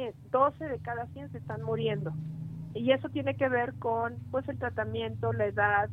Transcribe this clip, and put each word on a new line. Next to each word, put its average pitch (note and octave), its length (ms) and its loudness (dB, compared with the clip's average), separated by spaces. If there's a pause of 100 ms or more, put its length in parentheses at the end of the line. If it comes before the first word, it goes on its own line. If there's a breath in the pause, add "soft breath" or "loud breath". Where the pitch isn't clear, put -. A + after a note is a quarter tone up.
(300)
Doce C#4 380 4
de B3 100 -2
cada A#3+ 300 -6
cien C#4 240 -10
se - 60 -8
están G#3+ 240 -6
muriendo. A3 500 0 (640)
Y A#3 180 4
eso C4+ 160 4
tiene C#4 280 0
que C4+ 120 2
ver B3 320 2
con, A3+ 380 0 (120)
pues, C4+ 180 -2
el C4+ 100 -4
tratamiento, A3+ 760 -2
la A3 140 2
edad, G#3 460 4